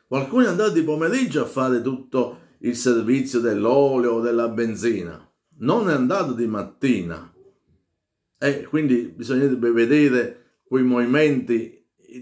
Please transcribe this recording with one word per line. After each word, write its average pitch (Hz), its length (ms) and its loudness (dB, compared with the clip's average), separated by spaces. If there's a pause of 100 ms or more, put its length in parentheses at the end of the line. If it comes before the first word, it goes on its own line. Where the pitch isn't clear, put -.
Qualcuno 220 380 0
è 233 60 4
andato 196 220 0
di 165 120 2
pomeriggio 160 600 -2
a - 40 -4
fare 131 340 0
tutto 131 640 -4 (160)
il 120 160 -4
servizio 120 640 0
dell'olio 123 720 2
o 117 80 -2
della 120 260 0
benzina, 104 840 -4 (300)
non 190 300 0
è 160 40 2
andato 143 400 0
di 113 140 -2
mattina. 98 840 -4 (1080)
E 139 260 -2
quindi 135 400 0
bisognerebbe 123 680 0
vedere 123 920 2
quei 127 200 0
movimenti 123 1000 0 (360)